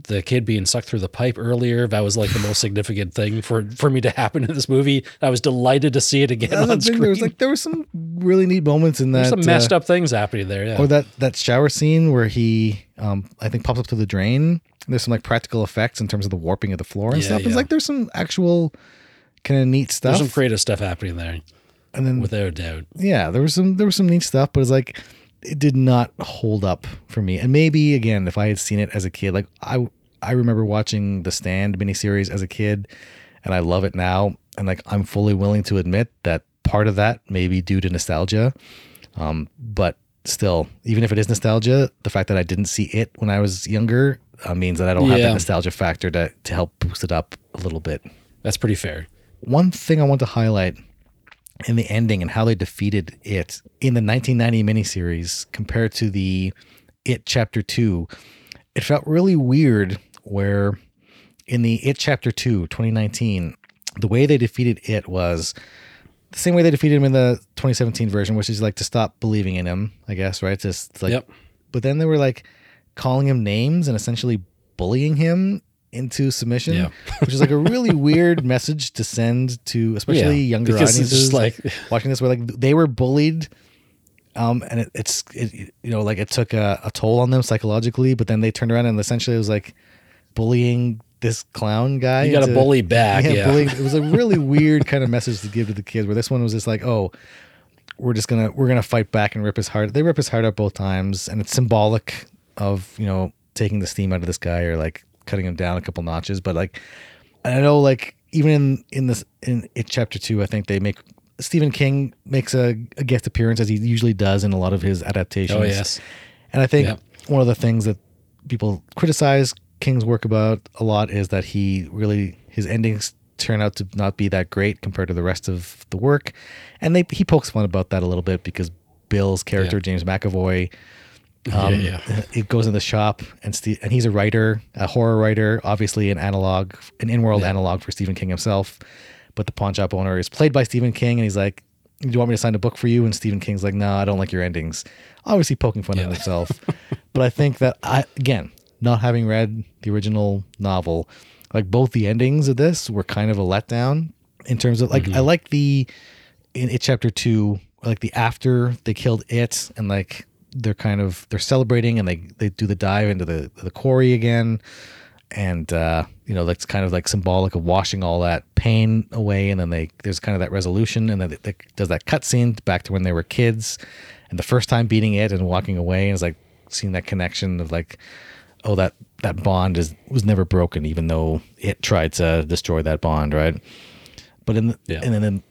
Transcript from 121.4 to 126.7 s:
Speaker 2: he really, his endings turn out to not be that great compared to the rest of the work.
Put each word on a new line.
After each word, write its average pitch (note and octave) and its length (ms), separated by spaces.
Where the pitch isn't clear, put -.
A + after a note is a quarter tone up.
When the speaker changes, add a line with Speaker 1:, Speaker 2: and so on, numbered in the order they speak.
Speaker 2:
he F#2+ 440
really, G#2 480
his G#2 180
endings A2 460
turn G#2+ 240
out G#2 160
to G2 180
not G2 220
be G2+ 100
that F#2 220
great G2+ 320
compared F#2 260
to F2+ 60
the F2 100
rest F2+ 240
of F2+ 440
the F#2 40
work. C#3 380